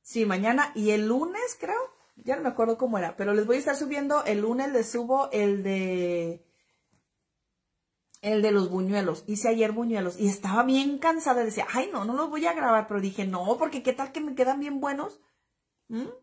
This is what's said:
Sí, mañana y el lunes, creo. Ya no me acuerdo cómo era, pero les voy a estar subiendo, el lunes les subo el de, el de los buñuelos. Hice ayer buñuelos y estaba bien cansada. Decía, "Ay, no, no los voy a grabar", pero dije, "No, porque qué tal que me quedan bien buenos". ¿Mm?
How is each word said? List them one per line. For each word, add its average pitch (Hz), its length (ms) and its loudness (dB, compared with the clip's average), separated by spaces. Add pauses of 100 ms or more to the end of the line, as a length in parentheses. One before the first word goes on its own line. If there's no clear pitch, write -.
Sí, 226 240 0
mañana 220 480 2
y 214 180 2
el 214 160 2
lunes, 359 520 0
creo. 480 340 -4 (220)
Ya 262 200 -2
no 320 80 -6
me 262 60 0
acuerdo 226 280 2
cómo 233 220 0
era, 165 180 -4
pero 202 160 0
les 214 140 2
voy 240 80 6
a 277 40 2
estar 277 160 0
subiendo, 285 500 0
el 208 160 2
lunes 247 300 0
les 226 200 0
subo 262 400 0
el 202 320 2
de, 180 840 -2 (1800)
el 208 220 2
de 214 80 4
los 190 180 4
buñuelos. 185 560 0
Hice 208 220 -2
ayer 226 240 2
buñuelos 214 480 -2
y 202 80 2
estaba 196 340 0
bien 269 380 2
cansada. 320 440 2
Decía, 220 300 -2
"Ay, 285 180 -2
no, 214 140 -4
no 233 80 -4
los 302 160 -2
voy 302 160 -4
a 339 80 0
grabar", 233 340 2
pero 202 140 -2
dije, 196 240 -4
"No, 190 320 0
porque 294 240 -2
qué 254 120 0
tal 277 180 -6
que 311 100 -8
me 294 140 -6
quedan 269 240 2
bien 285 200 -4
buenos". 285 420 -6 (680)
¿Mm? 240 220 -6 (140)